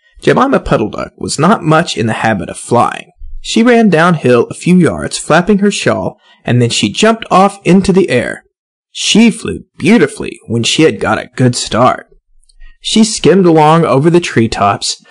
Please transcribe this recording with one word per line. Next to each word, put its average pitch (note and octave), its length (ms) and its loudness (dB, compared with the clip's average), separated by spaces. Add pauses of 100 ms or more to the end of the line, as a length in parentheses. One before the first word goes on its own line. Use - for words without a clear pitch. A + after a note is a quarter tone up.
(200)
Jemima B3 400 0
Puddle A#2 300 -2
Duck - 260 -12
was - 220 -8
not D#3 260 0
much D#3 320 0
in A2+ 100 -4
the A2 140 -6
habit A2 300 -4
of - 80 -14
flying. - 540 -2 (280)
She - 220 -2
ran A#3 260 4
downhill D#3 640 2
a - 40 -14
few F3+ 220 0
yards, G#2 400 0
flapping F#3 440 0
her G3+ 100 0
shawl, G#2+ 500 -4 (240)
and A#2+ 160 0
then A#2+ 80 2
she G#2+ 240 -2
jumped A3 380 0
off F#3+ 340 0
into F3+ 300 2
the F#3+ 160 2
air. F2 340 -4 (460)
She A#3 400 2
flew - 300 -8 (180)
beautifully - 600 0 (100)
when A2+ 160 -2
she - 180 0
had A#2+ 180 2
got G#2 180 -2
a - 160 -12
good B2 220 0
start. - 520 -2 (760)
She A3 200 2
skimmed G3 420 2
along D#3+ 380 4
over C#3 260 2
the E3 80 4
treetops - 920 -2